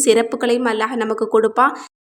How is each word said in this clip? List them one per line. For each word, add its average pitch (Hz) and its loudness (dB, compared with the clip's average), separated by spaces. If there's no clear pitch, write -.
சிறப்புகளையும் 240 2
அல்லாஹ் 220 -2
நமக்கு 220 -4
கொடுப்பான். 220 2